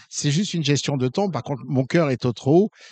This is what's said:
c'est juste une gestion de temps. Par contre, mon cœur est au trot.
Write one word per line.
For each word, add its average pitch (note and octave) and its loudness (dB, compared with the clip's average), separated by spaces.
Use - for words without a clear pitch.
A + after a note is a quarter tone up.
c'est - -2
juste E3+ 0
une E3+ -2
gestion C#3+ 0
de B2+ 0
temps. G3 -2
Par C3 -4
contre, C3 -8
mon C3 0
cœur D#3+ 2
est B2 -4
au B2 0
trot. F3 4